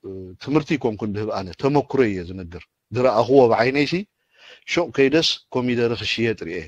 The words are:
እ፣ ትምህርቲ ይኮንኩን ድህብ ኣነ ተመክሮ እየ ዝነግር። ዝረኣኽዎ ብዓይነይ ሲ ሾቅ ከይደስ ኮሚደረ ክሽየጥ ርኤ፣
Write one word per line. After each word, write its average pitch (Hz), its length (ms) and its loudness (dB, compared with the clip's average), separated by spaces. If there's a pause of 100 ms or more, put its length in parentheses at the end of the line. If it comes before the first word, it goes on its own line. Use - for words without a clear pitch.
እ፣ 98 60 -12 (260)
ትምህርቲ 147 360 -2
ይኮንኩን 113 400 -4
ድህብ 107 200 -6
ኣነ 98 240 -8
ተመክሮ 143 460 -2
እየ 101 220 0
ዝነግር። 87 400 -12 (280)
ዝረኣኽዎ 120 560 4
ብዓይነይ 127 400 2
ሲ 165 80 -4 (720)
ሾቅ 170 240 -2
ከይደስ 143 380 4 (200)
ኮሚደረ 120 460 0
ክሽየጥ 110 460 -2
ርኤ፣ 85 260 -8